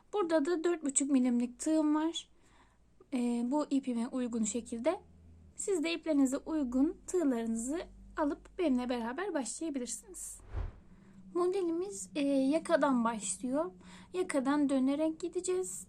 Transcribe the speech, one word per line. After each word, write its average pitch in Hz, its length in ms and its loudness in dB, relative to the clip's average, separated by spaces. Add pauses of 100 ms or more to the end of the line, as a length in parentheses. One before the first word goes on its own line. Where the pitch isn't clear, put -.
(140)
Burada 330 320 4
da 349 180 0
dört 339 220 0
buçuk 277 260 0
milimlik 247 480 2
tığım 311 360 2
var. 320 340 -2 (840)
Ee, 240 320 0
bu 285 240 0
ipime 254 380 0
uygun 240 360 -2
şekilde. 240 580 -2 (540)
Siz 359 280 0
de 330 100 0
iplerinize 285 440 2
uygun 285 600 0 (100)
tığlarınızı 254 720 0 (360)
alıp 311 420 -4
benimle 247 300 2
beraber 262 440 -2
başlayabilirsiniz. 285 1040 -6 (960)
Modelimiz, 370 840 -2
e, 302 120 0
yakadan 277 760 4
başlıyor. 254 680 -2 (420)
Yakadan 285 560 2
dönerek 285 500 2
gideceğiz. 359 680 -4